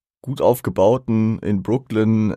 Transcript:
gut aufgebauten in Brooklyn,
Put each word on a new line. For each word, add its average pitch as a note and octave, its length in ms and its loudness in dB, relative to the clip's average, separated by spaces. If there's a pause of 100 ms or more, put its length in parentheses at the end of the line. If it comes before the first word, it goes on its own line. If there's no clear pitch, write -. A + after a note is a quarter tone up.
(220)
gut C3+ 200 -8
aufgebauten A2+ 1000 0
in G2 240 -2
Brooklyn, A2 720 0